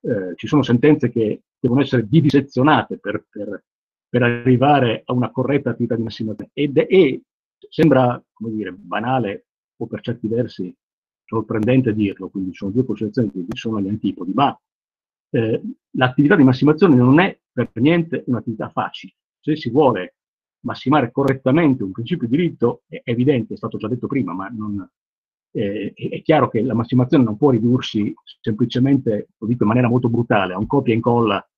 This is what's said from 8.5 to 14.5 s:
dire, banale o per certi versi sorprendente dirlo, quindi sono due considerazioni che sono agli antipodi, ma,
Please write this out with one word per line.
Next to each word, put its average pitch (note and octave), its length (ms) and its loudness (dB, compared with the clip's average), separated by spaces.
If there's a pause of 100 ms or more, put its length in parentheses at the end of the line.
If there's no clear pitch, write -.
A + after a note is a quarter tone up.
dire, G2+ 200 -6
banale G#2 720 -4 (300)
o A#2 100 -8
per A#2 140 -10
certi A#2 280 -8
versi A2 460 -4 (500)
sorprendente A2+ 680 0
dirlo, F#2+ 340 -4
quindi F#2 260 -8
sono G2+ 160 -8
due B2 140 0
considerazioni G#2 600 -4
che A2+ 100 -10
sono A2 220 -6
agli G2 100 -4
antipodi, F#2+ 440 -6
ma, A2+ 260 0 (720)